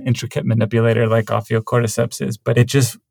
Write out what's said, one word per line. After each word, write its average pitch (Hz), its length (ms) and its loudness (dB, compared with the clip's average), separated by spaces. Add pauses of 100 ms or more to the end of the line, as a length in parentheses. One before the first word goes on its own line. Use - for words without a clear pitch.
intricate 123 400 -4
manipulator 113 600 2
like 110 180 2
Ophiocordyceps 113 1000 -2
is, 120 120 -6
but 110 220 -2
it 120 60 4
just 135 320 0 (140)